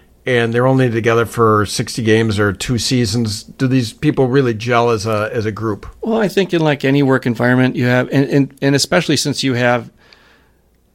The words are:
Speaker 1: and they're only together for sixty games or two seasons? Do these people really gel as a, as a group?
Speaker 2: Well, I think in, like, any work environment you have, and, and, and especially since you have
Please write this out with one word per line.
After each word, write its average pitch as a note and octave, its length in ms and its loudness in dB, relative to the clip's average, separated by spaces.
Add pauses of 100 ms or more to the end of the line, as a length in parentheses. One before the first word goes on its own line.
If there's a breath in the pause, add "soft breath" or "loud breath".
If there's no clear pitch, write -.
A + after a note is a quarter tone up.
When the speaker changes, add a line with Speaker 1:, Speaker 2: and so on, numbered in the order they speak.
(260 soft breath)
Speaker 1:
and A#2 280 0
they're B2 140 2
only C3 220 2
together A#2 360 0
for G#2+ 400 2
sixty - 360 -6
games A2 380 2
or G#2 140 0
two B2 240 -4
seasons? A2+ 680 -2
Do - 240 -4
these B2 240 0
people C3+ 380 0
really B2+ 240 2
gel A#2+ 380 0
as G#2+ 140 -2
a, A2 280 -2
as A2+ 120 -4
a A2 60 -4
group? G#2+ 340 -6 (140)
Speaker 2:
Well, A3+ 220 -2
I G#3+ 80 0
think F#3+ 240 -2
in, E3+ 80 0
like, D3 240 0
any C#3 180 2
work C3 220 2
environment B2 500 2
you B2 120 0
have, B2+ 220 2
and, C#3 200 0
and, C#3 320 0
and C#3 120 2
especially D#3 440 0
since - 260 -4
you C3 120 0
have A#2+ 360 0 (1040 soft breath)